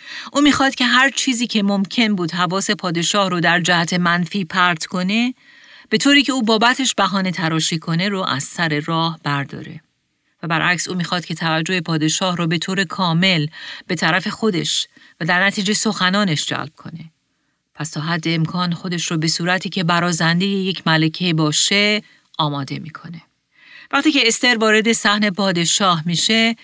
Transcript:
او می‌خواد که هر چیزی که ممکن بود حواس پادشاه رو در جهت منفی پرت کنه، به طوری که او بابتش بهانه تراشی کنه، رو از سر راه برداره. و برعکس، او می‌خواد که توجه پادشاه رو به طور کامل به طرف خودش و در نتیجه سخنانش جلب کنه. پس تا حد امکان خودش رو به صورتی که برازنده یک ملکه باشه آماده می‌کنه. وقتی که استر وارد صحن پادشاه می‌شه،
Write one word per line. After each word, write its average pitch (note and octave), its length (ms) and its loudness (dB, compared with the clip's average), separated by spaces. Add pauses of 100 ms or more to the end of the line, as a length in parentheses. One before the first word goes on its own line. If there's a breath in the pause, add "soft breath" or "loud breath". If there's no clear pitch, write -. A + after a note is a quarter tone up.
(320 loud breath)
او C4+ 80 0
می‌خواد C4+ 340 2
که B3+ 100 -2
هر B3+ 260 4
چیزی A#3+ 360 -2
که G#3+ 160 0
ممکن G3+ 540 0
بود F3 140 -2
حواس F3+ 400 -2
پادشاه F3+ 600 0
رو F3 100 -2
در E3+ 200 4
جهت E3+ 320 2
منفی F3 520 0
پرت F3+ 420 0
کنه، G#3+ 480 -2 (540 loud breath)
به A3 100 2
طوری C#4+ 240 6
که C4 100 0
او C4 100 0
بابتش A#3 520 2
بهانه F#3+ 360 0
تراشی E3 480 -2
کنه، E3+ 300 -2
رو G3 140 -4
از C3+ 220 -2
سر D#3 360 -2
راه E3 420 -2
برداره. C#3+ 580 -6 (640)
و - 40 -8
برعکس، D#3+ 420 0
او F#3 60 -6
می‌خواد F3 300 -4
که F3 100 -8
توجه E3 460 -2
پادشاه E3 560 0
رو E3+ 100 0
به E3 120 0
طور F#3+ 260 -2
کامل E3+ 640 0 (400 loud breath)
به F3+ 80 -4
طرف F3 340 0
خودش F3+ 580 -2 (340 soft breath)
و E3+ 40 -4
در F3+ 200 2
نتیجه G3+ 300 0
سخنانش F#3+ 720 0
جلب C#3 300 -6
کنه. D#3+ 340 -16 (640)
پس D3+ 160 -6
تا D#3 100 -8
حد E3 280 -4
امکان E3+ 460 0
خودش E3 360 -6
رو E3+ 60 -2
به D#3+ 120 0
صورتی F3+ 400 0
که F#3 160 -4
برازنده E3+ 640 2
یک F#3+ 400 -2
ملکه D#3+ 480 2
باشه G3+ 680 2 (360 soft breath)
آماده C#3+ 400 -4
می‌کنه. D#3+ 440 -14 (680 loud breath)
وقتی C#4+ 200 2
که B3+ 160 4
استر A#3+ 300 2
وارد A3 340 4
صحن G#3 380 2
پادشاه F3 760 2
می‌شه، A3+ 580 2